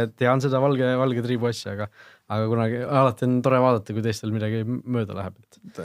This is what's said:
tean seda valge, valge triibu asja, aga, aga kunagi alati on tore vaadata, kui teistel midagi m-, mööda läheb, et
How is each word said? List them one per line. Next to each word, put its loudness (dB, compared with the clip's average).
tean 2
seda 0
valge, 2
valge 0
triibu 0
asja, -6
aga, -6
aga 0
kunagi 0
alati 2
on 2
tore 4
vaadata, 2
kui -2
teistel -4
midagi -2
m-, -4
mööda -4
läheb, -8
et -18